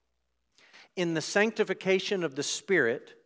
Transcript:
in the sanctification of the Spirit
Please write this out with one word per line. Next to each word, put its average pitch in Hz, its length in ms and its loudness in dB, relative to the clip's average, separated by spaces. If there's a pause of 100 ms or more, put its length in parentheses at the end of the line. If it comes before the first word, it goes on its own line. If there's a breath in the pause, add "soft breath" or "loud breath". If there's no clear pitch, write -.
(960 soft breath)
in 170 180 -2
the 160 80 -2
sanctification 196 1000 0
of 139 120 -4
the 143 80 -4
Spirit 139 720 0 (120)